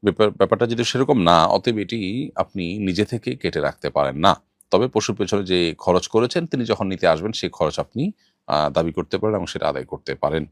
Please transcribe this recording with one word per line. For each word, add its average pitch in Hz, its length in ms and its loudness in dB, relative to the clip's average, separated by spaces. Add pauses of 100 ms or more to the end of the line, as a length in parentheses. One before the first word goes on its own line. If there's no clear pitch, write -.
ব্যাপার-, 104 280 4
ব্যাপারটা 107 340 0
যদি 117 180 -2
সেরকম 127 360 0
না, 85 260 6
অতএব 104 320 0
এটি 107 580 -6
আপনি 95 420 -4
নিজে 98 280 0
থেকে 123 300 -6
কেটে 82 240 -4
রাখতে 73 300 -4
পারেন 69 260 0
না। 85 260 2 (300)
তবে 107 160 4
পশুর 107 280 -2
পেছনে 101 280 -2
যে 90 340 0
খরচ 90 300 2
করেছেন, 123 400 0
তিনি 127 180 -2
যখন 107 220 -2
নিতে 92 200 0
আসবেন, 82 240 0
সেই - 180 -6
খরচ - 300 -2
আপনি, 143 320 -4 (360)
আহ, 76 220 0
দাবি 82 220 0
করতে 85 260 -4
পারেন 107 180 -2
এবং 87 100 -4
সেটা - 240 -4
আদায় 69 160 -6
করতে 69 300 -10
পারেন। 78 360 -2